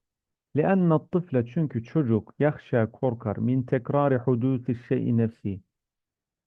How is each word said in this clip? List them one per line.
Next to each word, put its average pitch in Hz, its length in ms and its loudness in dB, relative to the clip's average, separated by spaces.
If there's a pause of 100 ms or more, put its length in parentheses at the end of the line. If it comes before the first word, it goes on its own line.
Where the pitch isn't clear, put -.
(560)
لِأَنَّ 170 440 2
الطِّفْلَ, 151 540 -2
çünkü 139 300 -2
çocuk, 117 560 0
yahşâ, 139 520 0
korkar, 117 460 -4
min 123 260 0
tekrâri 135 540 0
hudûsi 127 580 -2
şey'i 117 420 -2
nefsi. 113 440 -2 (840)